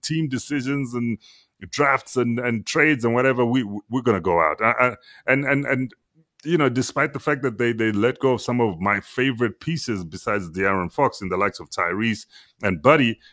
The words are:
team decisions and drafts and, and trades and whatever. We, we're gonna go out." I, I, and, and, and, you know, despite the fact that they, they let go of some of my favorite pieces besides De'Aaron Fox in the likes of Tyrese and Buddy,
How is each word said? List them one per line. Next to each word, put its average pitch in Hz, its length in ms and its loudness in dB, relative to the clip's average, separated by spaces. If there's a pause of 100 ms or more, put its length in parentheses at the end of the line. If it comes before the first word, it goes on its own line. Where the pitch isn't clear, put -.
team 160 260 -2
decisions 131 640 -4
and 117 240 -2 (540)
drafts 139 460 0
and, 120 200 2
and 117 280 -2
trades 151 400 2
and 117 100 2
whatever. 127 300 2
We, 123 180 2 (260)
we're 123 140 -2
gonna 107 180 4
go 85 200 4
out." 78 200 2
I, 113 100 4
I, 120 240 2 (300)
and, 135 200 2
and, 139 200 0
and, 127 260 -2 (520)
you 165 140 0
know, 143 120 2
despite 131 440 -2
the 131 60 -8
fact 143 240 -2
that 120 140 -4
they, 120 140 2
they 110 220 0
let 113 260 0
go 131 140 2
of 117 80 -2
some 123 200 -2
of 98 180 0
my 98 200 0
favorite 123 600 -2
pieces 123 420 -4
besides 90 480 -6
De'Aaron 95 400 0
Fox - 300 -2
in 95 80 -6
the 90 80 -2
likes 98 220 -2
of 82 120 -16
Tyrese 101 560 -2 (340)
and 95 200 -2
Buddy, 127 380 4 (140)